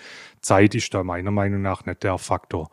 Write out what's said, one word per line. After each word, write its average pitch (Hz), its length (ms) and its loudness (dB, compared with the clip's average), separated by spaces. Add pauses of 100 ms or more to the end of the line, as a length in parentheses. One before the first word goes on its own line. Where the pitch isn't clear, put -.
(420)
Zeit 104 340 6
ist - 180 -4
da 95 100 -2
meiner 90 280 -6
Meinung 101 300 0
nach 95 240 -4
nicht 90 180 -8
der 95 140 0
Faktor. 87 560 -6